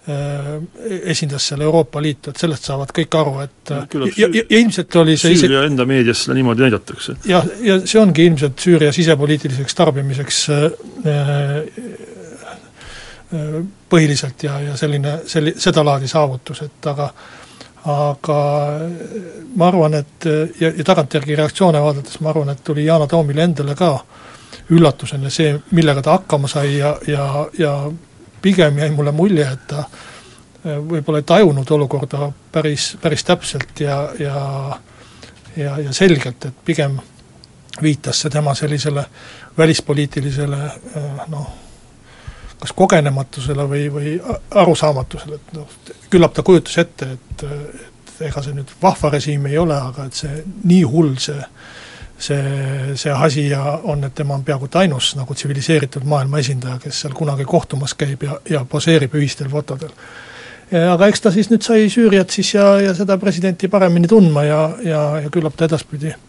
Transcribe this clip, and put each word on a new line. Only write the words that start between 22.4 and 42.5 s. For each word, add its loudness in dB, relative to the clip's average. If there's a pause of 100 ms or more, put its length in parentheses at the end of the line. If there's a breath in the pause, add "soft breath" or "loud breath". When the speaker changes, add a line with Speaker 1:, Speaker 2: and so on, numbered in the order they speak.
Speaker 1:
et -8
tuli -2
Yana 4
Toomile 0
endale -2
ka 2 (760 loud breath)
üllatusena 2
see, 0 (160)
millega 2
ta 2
hakkama -2
sai -2
ja, 0 (140)
ja, -2
ja 0 (680)
pigem 4
jäi 0
mulle 0
mulje, 2
et -8
ta, -10 (760 loud breath)
äh, -6
võib-olla -2
ei -8
tajunud 6
olukorda -2 (200)
päris, -2
päris -2
täpselt -4
ja, -2 (140)
ja, -6 (1080 loud breath)
ja, -6
ja -6
selgelt, 2
et -20
pigem -2 (800)
viitas -2
see -4
tema 0
sellisele -4 (480 loud breath)
välispoliitilisele, 0 (340)
äh, -10
noh, -10 (1080 loud breath)